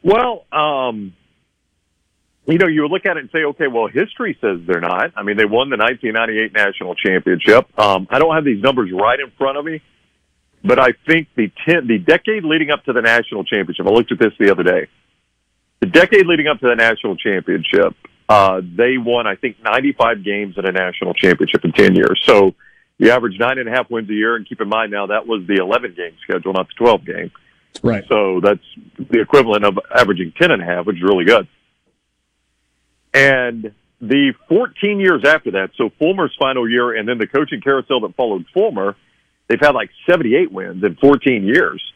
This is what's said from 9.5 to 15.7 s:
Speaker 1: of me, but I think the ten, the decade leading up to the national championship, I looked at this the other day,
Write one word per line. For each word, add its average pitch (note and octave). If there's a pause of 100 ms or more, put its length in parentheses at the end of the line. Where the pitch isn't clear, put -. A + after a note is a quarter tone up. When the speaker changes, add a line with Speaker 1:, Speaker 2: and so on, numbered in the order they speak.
Speaker 1:
of D3
me, D#3+ (840)
but A#2+
I B2+ (140)
think D#3+
the G#2+ (160)
ten, D#3+
the A2+
decade F3+
leading D#3
up C#3+
to C3+
the A#2
national A2+
championship, F2+
I F#2+
looked A#2
at F#2+
this A2
the G2+
other F#2
day, F2+ (920)